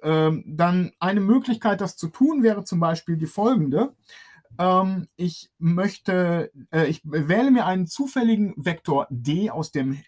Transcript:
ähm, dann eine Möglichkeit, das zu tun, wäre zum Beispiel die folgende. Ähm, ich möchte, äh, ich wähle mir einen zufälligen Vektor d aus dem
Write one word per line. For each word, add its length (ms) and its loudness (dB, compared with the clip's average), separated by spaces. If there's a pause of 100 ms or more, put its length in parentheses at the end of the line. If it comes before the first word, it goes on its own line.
ähm, 420 0
dann 540 0
eine 220 0
Möglichkeit, 600 2
das 160 -6
zu 120 -6
tun, 340 2
wäre 200 2
zum 160 -2
Beispiel 380 -2
die 80 -4
folgende. 720 0 (640)
Ähm, 560 0
ich 440 -6
möchte, 920 0 (200)
äh, 160 2
ich 160 -4
wähle 480 2
mir 140 4
einen 200 -2
zufälligen 720 0
Vektor 520 -2
d 420 -2
aus 200 -6
dem 360 -4